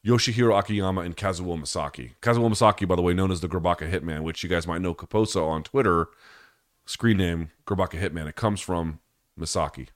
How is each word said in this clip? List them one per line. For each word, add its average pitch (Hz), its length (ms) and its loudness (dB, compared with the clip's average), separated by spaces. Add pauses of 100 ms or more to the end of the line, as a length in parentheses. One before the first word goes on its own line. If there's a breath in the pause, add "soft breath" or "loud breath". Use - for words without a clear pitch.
Yoshihiro 113 520 4
Akiyama 95 440 0
and 87 160 -8
Kazuo 90 420 -4
Misaki. 71 520 -8 (100)
Kazuo 120 280 4
Misaki, 104 380 4
by 90 80 4
the 85 60 2
way, 90 120 4
known 92 180 2
as 85 100 -2
the 90 80 -4
Grabaka 87 420 -2
Hitman, 80 300 -4
which 80 220 -6
you 82 60 -8
guys 85 180 0
might 85 140 -4
know 87 120 -2
Kaposa 101 520 0
on 80 180 -2
Twitter, 90 440 2 (800 loud breath)
screen 113 320 2
name 85 320 0 (160)
Grabaka 90 340 -2
Hitman. 80 280 -4
It 76 80 -12
comes 104 260 -2
from 82 380 -4 (380)
Misaki. 78 580 -4